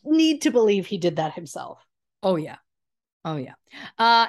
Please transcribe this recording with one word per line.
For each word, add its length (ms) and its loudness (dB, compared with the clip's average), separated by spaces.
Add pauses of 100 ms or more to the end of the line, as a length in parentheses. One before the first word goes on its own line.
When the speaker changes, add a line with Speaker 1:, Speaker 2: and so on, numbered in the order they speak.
Speaker 1:
need 400 2
to 80 2
believe 340 2
he 120 -6
did 200 0
that 160 -4
himself. 520 -14 (380)
Speaker 2:
Oh, 120 0
yeah. 220 -8 (680)
Oh, 140 -6
yeah. 160 -12 (440)
Uh, 320 4